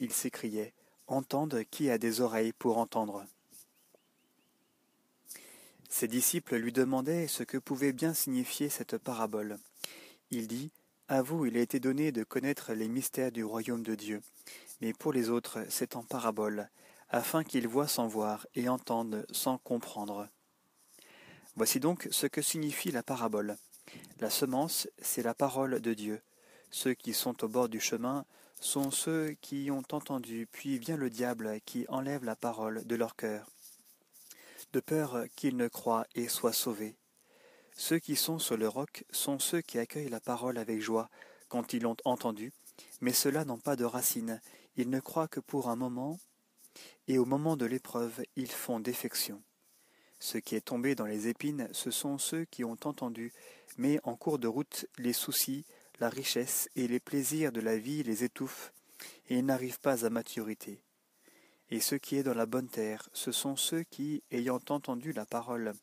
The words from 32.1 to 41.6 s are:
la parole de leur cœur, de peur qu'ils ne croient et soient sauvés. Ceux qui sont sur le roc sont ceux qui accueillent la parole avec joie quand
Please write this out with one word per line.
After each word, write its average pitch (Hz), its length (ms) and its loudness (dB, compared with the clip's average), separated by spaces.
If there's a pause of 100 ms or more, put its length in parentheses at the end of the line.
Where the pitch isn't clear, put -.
la 113 140 -2
parole 110 480 -2
de 117 100 0
leur 113 220 0
cœur, 107 340 -4 (1200)
de 131 80 2
peur 135 460 0 (100)
qu'ils 127 220 2
ne 120 100 4
croient 113 480 2
et 120 140 -2
soient 113 240 2
sauvés. 107 420 -2 (800)
Ceux 165 240 2
qui 151 160 -2
sont 160 240 2
sur 123 160 0
le 110 140 4
roc 135 420 -6
sont - 260 0
ceux 170 220 2
qui - 180 -4
accueillent 139 300 -2
la 117 140 -4
parole 120 360 -2
avec 110 220 -2
joie 113 300 2 (400)
quand 120 240 -2